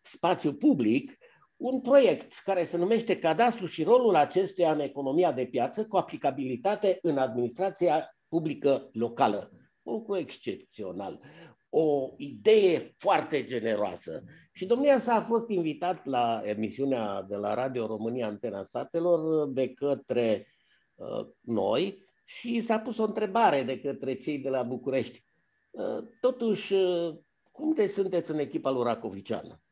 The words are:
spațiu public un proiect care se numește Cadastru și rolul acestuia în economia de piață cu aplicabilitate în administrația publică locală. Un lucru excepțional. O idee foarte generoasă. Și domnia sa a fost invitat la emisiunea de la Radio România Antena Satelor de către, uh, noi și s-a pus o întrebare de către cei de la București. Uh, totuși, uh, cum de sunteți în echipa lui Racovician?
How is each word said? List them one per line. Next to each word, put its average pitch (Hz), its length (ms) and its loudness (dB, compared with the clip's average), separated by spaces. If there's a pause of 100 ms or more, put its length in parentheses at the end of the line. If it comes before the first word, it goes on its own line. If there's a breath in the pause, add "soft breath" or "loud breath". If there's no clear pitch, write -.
spațiu 165 520 -2
public 139 640 2 (380 soft breath)
un 254 260 -4
proiect 240 520 4 (100)
care 180 220 0
se 175 120 -6
numește 202 420 0
Cadastru 208 460 2
și 160 180 -4
rolul 226 320 6
acestuia 170 560 2
în 151 80 0
economia 143 520 0
de 127 140 -2
piață 135 400 -2
cu 202 120 -2
aplicabilitate 151 1040 -2
în 151 160 0
administrația 147 1000 0 (100)
publică 147 640 0
locală. 113 600 0 (300 soft breath)
Un - 120 -8
lucru 208 240 -6
excepțional. 98 1000 -10 (500 loud breath)
O 143 480 2
idee 156 800 4
foarte 156 480 0
generoasă. 104 760 -4 (280 loud breath)
Și - 140 -10
domnia 262 340 4
sa 233 140 0
a 214 80 4
fost 226 280 -2
invitat 175 560 -2
la 117 400 0
emisiunea 107 760 -2
de 98 140 -8
la 101 180 -2
Radio 123 320 -2
România 113 420 -4
Antena 101 360 -6
Satelor 160 840 0
de 131 240 -2
către, 123 760 0 (480 soft breath)
uh, 110 320 -8 (120)
noi 117 680 -2 (200)
și 233 360 -6
s-a 220 180 0
pus 220 180 -8
o 226 60 0
întrebare 202 600 2
de 123 160 -4
către 135 340 -4
cei 151 240 -6
de 135 120 -6
la 131 140 0
București. 127 600 -4 (480)
Uh, - 320 -6 (160)
totuși, 233 540 0
uh, 175 420 2 (360)
cum 311 220 -2
de 202 140 2
sunteți 185 440 -2
în 151 60 -2
echipa 139 320 -2
lui 127 140 0
Racovician? 107 760 -4 (100)